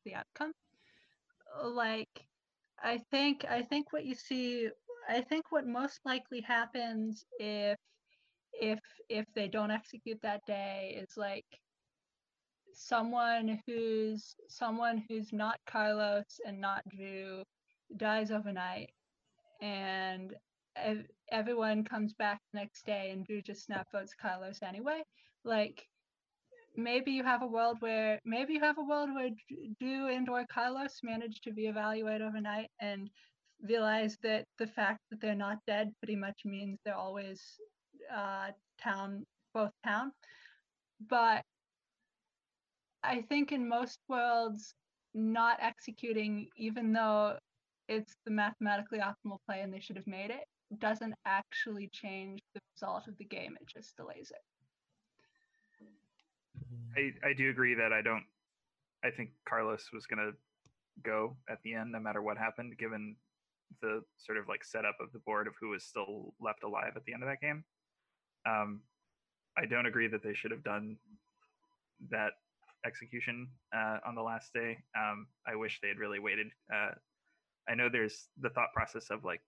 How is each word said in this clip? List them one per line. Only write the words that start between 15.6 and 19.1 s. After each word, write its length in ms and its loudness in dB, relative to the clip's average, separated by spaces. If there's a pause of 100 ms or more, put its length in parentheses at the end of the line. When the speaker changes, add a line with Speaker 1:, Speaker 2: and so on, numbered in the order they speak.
Speaker 1:
Carlos 800 2
and 160 -8
not 260 0
Drew 560 -8 (540)
dies 340 2
overnight, 600 -4 (680)